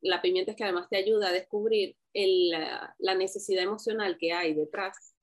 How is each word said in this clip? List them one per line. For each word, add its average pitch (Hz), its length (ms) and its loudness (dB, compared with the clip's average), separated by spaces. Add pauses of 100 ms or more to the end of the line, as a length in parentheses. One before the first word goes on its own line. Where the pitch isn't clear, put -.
La 180 200 0
pimienta 185 300 0
es 214 60 -10
que 220 60 -4
además 180 260 -2
te 196 80 0
ayuda 202 320 2
a 175 40 2
descubrir 208 640 0 (180)
el, 185 360 4
la, - 500 -6
la 190 160 0
necesidad 190 480 0
emocional 208 540 -2
que 170 160 -2
hay 170 200 0
detrás 151 680 -4